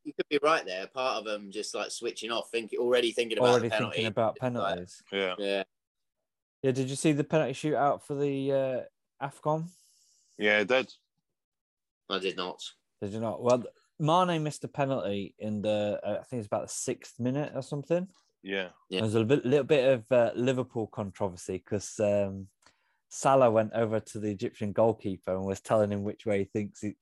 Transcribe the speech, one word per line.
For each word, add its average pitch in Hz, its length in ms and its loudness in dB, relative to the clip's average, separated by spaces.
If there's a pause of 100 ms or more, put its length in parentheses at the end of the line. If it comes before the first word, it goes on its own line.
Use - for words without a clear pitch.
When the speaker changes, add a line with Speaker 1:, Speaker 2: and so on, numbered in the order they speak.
Speaker 1:
you 151 100 -12
could - 160 -6
be 147 120 2
right 151 240 2
there. 95 220 -6
Part 127 320 -2
of 104 60 -10
them 104 260 -8
just, 101 240 -8
like, 104 160 -6
switching 113 400 -6
off, 113 200 -4
think, 117 260 -4
already 120 340 2
thinking 113 260 -2
about 123 140 6
Speaker 2:
Already 120 180 4
Speaker 1:
the 110 60 0
penalty. 104 220 -2
Speaker 2:
thinking 110 100 0
about 107 260 0
Speaker 1:
Like, - 60 -16
Speaker 2:
penalties. 98 720 -4
Speaker 3:
Yeah. 95 260 0
Speaker 1:
yeah. 98 260 -2 (1000)
Speaker 2:
Yeah, 135 80 4
did 131 180 -2
you 139 60 -6
see 156 160 4
the 143 120 2
penalty 139 300 0
shootout 139 500 0
for 147 120 -8
the, 139 360 -2
uh, 131 760 -4
afcon? 160 440 -4 (680)
Speaker 3:
Yeah, 104 220 4
it 101 80 2
did. 127 260 2 (1160)
Speaker 1:
I 95 100 -2
did 90 180 -2
not. 90 240 -6 (400)
Speaker 2:
Did 101 120 -6
you 110 60 -6
not? 110 220 -4
Well, 123 220 2 (360)
Mane 165 440 2
missed 151 200 -6
a 135 40 -8
penalty 101 720 -2
in 107 220 -4
the, 104 420 0
uh, 104 160 -4
I - 40 -10
think 127 160 -8
it's 101 80 -8
about 107 160 -2
the - 100 -10
sixth - 460 -8
minute 131 360 -2
or 135 60 -4
something. 165 460 -4 (360)
Speaker 3:
Yeah. 95 260 -4 (200)
Speaker 1:
Yeah. 92 100 -2
Speaker 2:
There 110 40 2
was 107 120 0
a 113 100 4
bit, 135 200 2
little 127 200 4
bit 135 280 4
of, 117 180 -2
uh, 120 240 6
Liverpool 123 520 0
controversy 95 720 -6
'cause, - 400 -6
um, 101 500 0 (600)
Salah 135 400 6
went 107 240 4
over 110 260 0
to - 200 -10
the 107 100 -2
Egyptian 104 440 -4
goalkeeper 107 640 0
and 95 100 -2
was 95 160 -2
telling 107 300 2
him 101 120 -2
which - 220 -6
way 104 140 0
he 98 60 -2
thinks, 104 360 -6
he, 104 200 -6